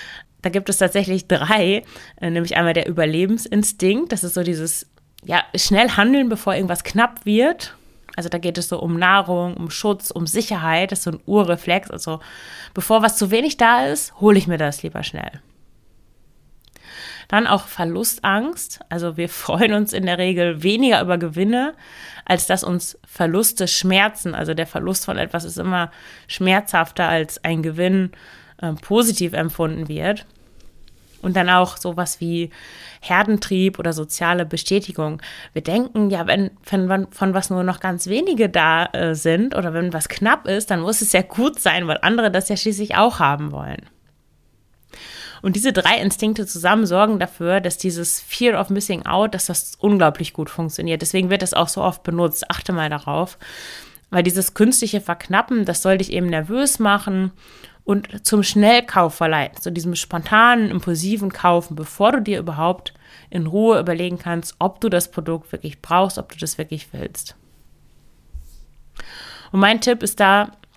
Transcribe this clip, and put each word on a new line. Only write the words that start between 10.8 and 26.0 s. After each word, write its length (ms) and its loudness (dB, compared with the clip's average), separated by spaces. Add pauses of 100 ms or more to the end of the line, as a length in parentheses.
das 80 -4
ist 60 -8
so 60 -4
ein 140 -10
Urreflex, 640 0
also 280 -10 (540)
bevor 280 2
was 140 2
zu 160 0
wenig 260 0
da 280 4
ist, 340 -6
hole 180 8
ich 100 2
mir 100 -2
das 260 -2
lieber 200 -8
schnell. 280 -10 (2000)
Dann 180 2
auch 200 0
Verlustangst, 1200 -4
also 260 -6
wir 140 -4
<laughs> 0 -
freuen 440 0
uns 200 0
in 120 -2
der 120 0
Regel 460 0
weniger 380 4
über 160 0
Gewinne, 560 -2 (520)
als 220 0
dass 180 -2
uns 420 -4
Verluste 600 0
schmerzen, 640 2
also 180 -6
der 140 -4
Verlust 380 -4
von 120 -6
etwas 280 -4
ist 120 -12
immer 340 -2 (360)